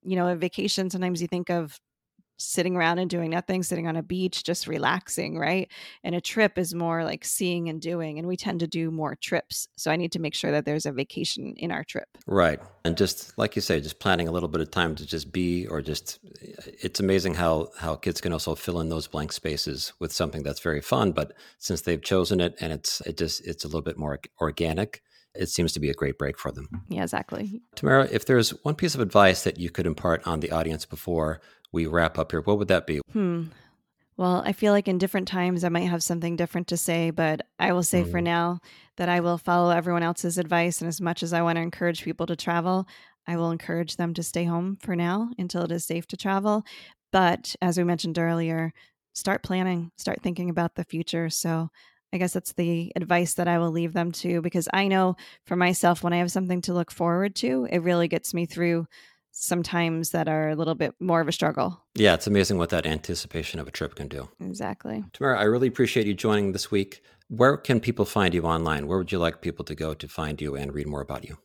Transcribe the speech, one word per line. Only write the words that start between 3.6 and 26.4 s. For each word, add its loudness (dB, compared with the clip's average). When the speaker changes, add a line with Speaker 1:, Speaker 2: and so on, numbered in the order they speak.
Speaker 1:
sitting -2
on -2
a -4
beach, -2
just -4
relaxing, -2
right? 0
And -4
a 0
trip 0
is -2
more 0
like -6
seeing -2
and -6
doing, -4
and -6
we -2
tend -4
to -2
do -2
more -4
trips. -4
So -2
I 2
need -2
to -4
make -4
sure -2
that 2
there's -2
a -4
vacation -6
in -4
our -4
trip. -10
Speaker 2:
Right. 4
And 0
just, 0
like 0
you 0
say, 2
just -8
planning 2
a -2
little 0
bit 0
of -4
time 0
to -12
just -8
be, 0
or -4
just, -6
it's -10
amazing 2
how, 2
how -2
kids -4
can -2
also -2
fill -4
in -2
those -4
blank -6
spaces -6
with -6
something -4
that's -6
very -2
fun, 2
but -4
since -4
they've 0
chosen 2
it 0
and -4
it's, -4
it -8
just, -4
it's -8
a -8
little -4
bit -6
more -4
org-, -12
organic, -2
it -4
seems 2
to -6
be 0
a -2
great -4
break -4
for -6